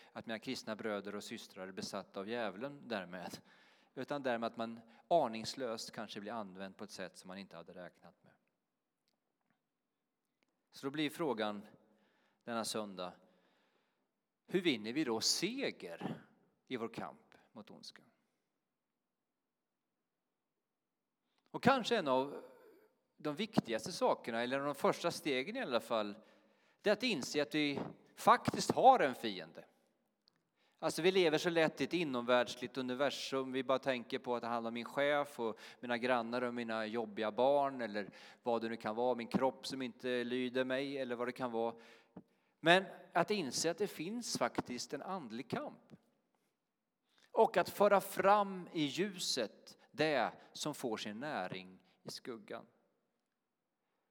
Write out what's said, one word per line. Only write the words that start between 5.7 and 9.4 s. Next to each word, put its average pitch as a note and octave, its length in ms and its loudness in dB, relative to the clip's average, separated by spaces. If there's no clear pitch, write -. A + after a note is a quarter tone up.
kanske G#2+ 300 -10
blir G#2 120 -8
använd F#2+ 440 -10
på A2 80 -12
ett G2 60 -14
sätt F2+ 260 -10
som - 120 -18
man F#2 100 -12
inte F#2+ 180 -14
hade E2+ 180 -16
räknat F2 480 -18
med. - 100 -20